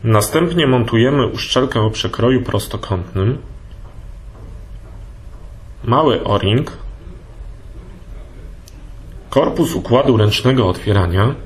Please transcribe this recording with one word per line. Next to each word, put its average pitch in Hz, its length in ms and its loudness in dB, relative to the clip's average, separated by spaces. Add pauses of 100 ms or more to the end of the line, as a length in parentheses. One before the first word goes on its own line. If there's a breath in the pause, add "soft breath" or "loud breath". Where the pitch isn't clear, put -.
Następnie 156 600 4
montujemy 123 600 4
uszczelkę - 540 0
o 107 100 4
przekroju 123 520 2
prostokątnym, 104 960 -2 (2500)
mały 127 400 2
o-ring, 101 480 2 (2500)
korpus 165 440 2
układu 127 420 4
ręcznego 107 520 4
otwierania 98 680 2 (120)